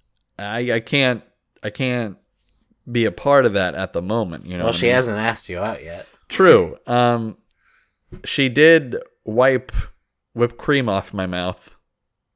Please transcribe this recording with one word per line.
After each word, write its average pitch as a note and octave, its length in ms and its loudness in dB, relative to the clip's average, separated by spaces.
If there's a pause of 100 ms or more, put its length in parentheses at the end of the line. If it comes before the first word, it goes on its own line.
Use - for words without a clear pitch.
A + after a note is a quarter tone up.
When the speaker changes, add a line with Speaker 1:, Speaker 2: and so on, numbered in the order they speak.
(360)
Speaker 1:
I, A#2 360 -6
I A#2 80 -2
can't, B2+ 420 0 (400)
I A2 80 -8
can't A#2+ 460 -6 (760)
be A#2+ 140 0
a G#2 80 0
part C#3+ 340 4
of G#2+ 60 0
that F#2 240 0
at F#2 160 -6
the F2 100 -4
moment, F#2+ 440 -6
you F2+ 120 -10
know F2 60 -4
Speaker 2:
Well, A#2 80 0
Speaker 1:
what - 20 -4
I E2+ 40 -4
Speaker 2:
she B2 80 0
Speaker 1:
mean? A#2+ 100 4
Speaker 2:
hasn't A#2+ 220 0
asked A2 300 -6
you F2 120 -8
out G#2+ 240 -6
yet. E2+ 240 -16 (200)
Speaker 1:
True. A#2 480 4 (120)
Um, A#2+ 500 0 (840)
she C3+ 240 0
did C#3+ 480 4 (280)
wipe B2 460 0 (640)
whipped A#2 240 -2
cream C#3 300 0
off G2 260 -4
my F#2+ 120 -4
mouth F2+ 500 -8 (600)